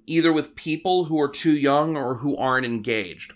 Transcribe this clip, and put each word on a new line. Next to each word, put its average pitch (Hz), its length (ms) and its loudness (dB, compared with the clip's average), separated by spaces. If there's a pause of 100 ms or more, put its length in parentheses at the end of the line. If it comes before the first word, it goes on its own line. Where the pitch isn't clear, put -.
either 160 260 4
with 156 240 -2
people 175 480 0
who 156 160 0
are 143 80 2
too 156 240 0
young 147 440 2
or 127 200 -4
who 135 200 -2
aren't 127 300 0
engaged. 110 680 -4